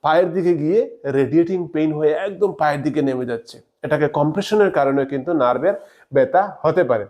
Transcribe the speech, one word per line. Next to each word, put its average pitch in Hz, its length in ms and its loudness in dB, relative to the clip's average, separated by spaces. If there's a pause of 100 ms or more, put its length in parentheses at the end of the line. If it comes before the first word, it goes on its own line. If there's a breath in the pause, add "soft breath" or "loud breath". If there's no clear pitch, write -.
পায়ের 165 300 2
দিকে 175 220 0
গিয়ে 165 500 -2
রেডিয়েটিং 156 640 0
পেইন 156 240 0
হয়ে 151 180 0
একদম 190 420 -2
পায়ের 147 300 -2
দিকে 139 200 -2
নেমে 127 240 -4
যাচ্ছে। - 340 -10 (220)
এটাকে 151 260 -2
কম্প্রেশনের 185 640 0
কারণে 139 360 0
কিন্তু 139 260 -6
নার্ভের 135 420 2 (380 loud breath)
ব্যথা 143 500 2
হতে 160 220 2
পারে। 113 260 0